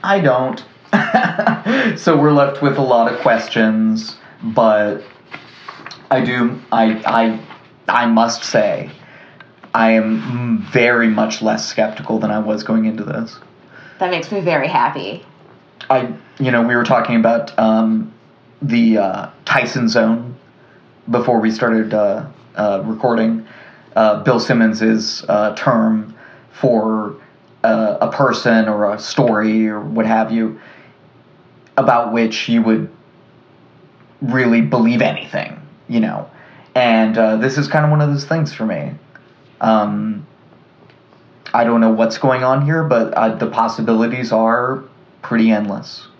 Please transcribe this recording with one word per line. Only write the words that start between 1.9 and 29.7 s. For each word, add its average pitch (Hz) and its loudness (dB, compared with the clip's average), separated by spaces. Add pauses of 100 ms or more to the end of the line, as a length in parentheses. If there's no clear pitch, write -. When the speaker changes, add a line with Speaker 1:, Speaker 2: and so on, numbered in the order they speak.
Speaker 1:
So 160 2
we're 147 4
left 139 2
with 135 0
a 135 0
lot 117 4
of - -8
questions, 110 0 (260)
but 107 2 (1080)
I 131 2
do, 123 -2 (120)
I, 110 2
I, 113 0 (640)
I 120 0
must 113 2
say, - -2 (840)
I 113 4
am 110 0
very 120 2
much 110 -2
less 110 -2
skeptical - -4
than 107 -2
I 107 -2
was 107 -4
going 113 0
into 110 -4
this. 113 -8 (640)
Speaker 2:
That 180 -2
makes 170 -4
me 196 -4
very 160 0
happy. 117 -4 (640)
Speaker 1:
I, 120 0 (260)
you 131 0
know, 120 4
we 120 2
were 120 2
talking 117 2
about, 113 0
um, 110 2 (500)
the, 113 2
uh, 98 -2 (140)
Tyson 120 -2
zone 117 0 (760)
before 120 2
we 110 2
started, 110 -2
uh, 107 0 (300)
uh, 101 -2
recording. 113 -2 (500)
Uh, 107 2
Bill 123 2
Simmons's, 110 0
uh, 104 0
term 110 0 (380)
for, 110 -2 (480)
uh, 113 0
a 113 0
person 117 0
or 104 0
a 107 -10
story 110 0
or 107 -6